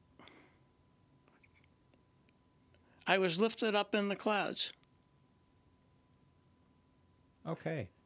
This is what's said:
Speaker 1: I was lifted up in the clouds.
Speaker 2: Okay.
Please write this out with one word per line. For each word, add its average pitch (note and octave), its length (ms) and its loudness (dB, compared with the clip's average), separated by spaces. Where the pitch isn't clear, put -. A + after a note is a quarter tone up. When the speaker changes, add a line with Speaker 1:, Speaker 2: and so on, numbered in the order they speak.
Speaker 1:
I F3+ 120 4
was F3+ 220 2
lifted A3 360 0
up G3+ 180 0
in G3+ 140 2
the G3 80 -2
clouds. - 560 -2
Speaker 2:
Okay. D#3+ 420 -6